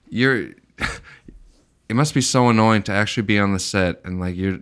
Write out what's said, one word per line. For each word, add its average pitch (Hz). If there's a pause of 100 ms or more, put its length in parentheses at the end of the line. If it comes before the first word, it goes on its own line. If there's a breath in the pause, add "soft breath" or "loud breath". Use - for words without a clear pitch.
(100)
you're, 117 (280)
<laughs> -
it 110
must 151
be 139
so 123
annoying 110
to 104
actually 104
be 104
on 98
the 92
set 92
and, 90
like, 90
you're 92